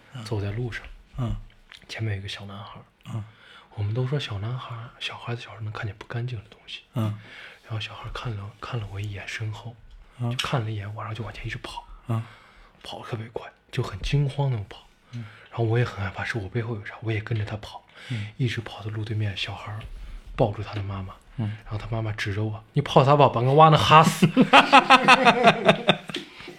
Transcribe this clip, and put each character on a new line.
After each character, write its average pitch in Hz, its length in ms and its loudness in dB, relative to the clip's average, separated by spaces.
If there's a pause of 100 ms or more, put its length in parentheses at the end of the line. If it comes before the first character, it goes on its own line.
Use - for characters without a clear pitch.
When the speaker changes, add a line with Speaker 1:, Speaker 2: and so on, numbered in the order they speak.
(140)
Speaker 1:
嗯。 123 80 -12
Speaker 2:
走 107 180 -4
在 101 120 -4
路 120 180 -6
上。 - 140 -12 (320)
Speaker 1:
嗯。 117 180 -4 (540)
Speaker 2:
前 - 160 -8
面 107 100 -2
有 95 60 -8
一 - 20 -12
个 101 60 -12
小 101 160 -12
男 101 140 -14
孩 107 160 -16
儿。 107 100 -18 (300)
Speaker 1:
嗯。 107 100 -6 (500)
Speaker 2:
我 104 80 -6
们 104 120 -2
都 127 120 -2
说 135 140 -2
小 104 180 -8
男 113 180 -6
孩 120 200 -12
儿， 117 140 -12 (100)
小 - 160 -10
孩 - 180 -10
子 120 60 -8
小 - 120 -18
时 101 40 -18
候 110 60 -12
能 107 100 -8
看 - 140 -8
见 98 120 -8
不 - 80 -20
干 120 200 -6
净 123 120 -8
的 95 120 -16
东 - 160 -20
西。 - 160 -16 (100)
Speaker 1:
嗯。 107 260 -4 (460)
Speaker 2:
然 - 80 -12
后 110 80 -6
小 - 140 -10
孩 - 100 -14
儿 - 80 -10
看 - 240 -8
了， 101 140 -10 (100)
看 - 180 -8
了 104 140 -8
我 98 80 -8
一 104 120 -8
眼 95 140 -12
身 110 240 -8
后， 110 240 -12 (440)
Speaker 1:
嗯。 120 180 -2
Speaker 2:
就 - 100 -4
看 127 160 -2
了 107 80 -6
一 110 60 -6
眼 101 180 -10
我， 107 80 -12
然 104 60 -10
后 110 60 -8
就 113 100 -8
往 104 80 -12
前 - 140 -10
一 - 20 -6
直 - 140 -10
跑。 - 240 -14 (220)
Speaker 1:
嗯。 113 140 -2 (600)
Speaker 2:
跑 - 180 -14
得 - 60 -14
特 127 100 -8
别 110 120 -8
快， - 220 -12 (200)
就 - 120 -4
很 101 180 -8
惊 143 280 0
慌 135 220 -4
那 123 60 -2
种 101 120 -8
跑。 - 180 -20 (260)
Speaker 1:
嗯。 117 120 -10 (260)
Speaker 2:
然 - 80 -16
后 117 60 2
我 113 140 2
也 123 60 2
很 101 180 -8
害 95 80 -6
怕， 101 140 -8
是 - 140 -4
我 95 100 -8
背 120 140 -4
后 113 140 -6
有 101 100 -12
啥， - 160 -14
我 110 100 -4
也 107 80 -2
跟 110 160 -6
着 104 80 -2
他 107 140 -8
跑。 - 260 -18 (240)
Speaker 1:
嗯。 107 200 -8 (100)
Speaker 2:
一 131 100 0
直 107 120 -6
跑 - 220 -12
到 107 80 -8
路 107 140 -6
对 107 100 -6
面， 104 220 -4
小 - 180 -8
孩 - 160 -14
儿 107 100 -10 (540)
抱 113 180 2
住 104 100 -8
他 - 120 -10
的 101 80 -6
妈 98 200 -8
妈。 95 120 -14 (220)
Speaker 1:
嗯。 110 280 -4
Speaker 2:
然 - 80 -12
后 107 60 -4
他 104 120 -12
妈 113 100 -4
妈 110 120 -4
指 104 220 -6
着 107 80 -2
我 110 300 -6
：“你 147 80 0
跑 147 240 6
啥 139 120 8
跑？ 139 120 10
把 117 120 0
我 127 140 4
娃 156 140 12
能 156 100 8
吓 156 240 10
死。” 160 280 4
<laughs> 254 100 4 (2250)